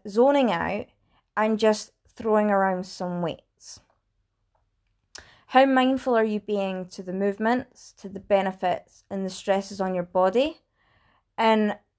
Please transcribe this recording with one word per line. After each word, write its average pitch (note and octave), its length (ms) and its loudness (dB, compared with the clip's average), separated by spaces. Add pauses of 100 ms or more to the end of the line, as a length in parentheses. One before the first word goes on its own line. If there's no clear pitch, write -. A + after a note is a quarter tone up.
zoning B3 440 4
out E3+ 340 -4 (520)
and A3 200 2
just G#3+ 360 0 (220)
throwing G#3+ 360 0
around F#3+ 340 2
some F3+ 360 -8
weights? - 580 -10 (1700)
How C4+ 180 6
mindful C4 500 2
are A3 100 4
you G#3+ 160 -2
being F#3+ 480 -4
to - 120 -14
the F3+ 120 -10
movements, G3+ 880 -4
to G3 100 -16
the G3 100 -14
benefits F#3+ 920 -2
and G3 160 -6
the F#3 40 -6
stresses G3 500 -4
on F#3 160 -4
your F3 80 -4
body? F#3+ 540 0 (800)
And A3 400 2 (200)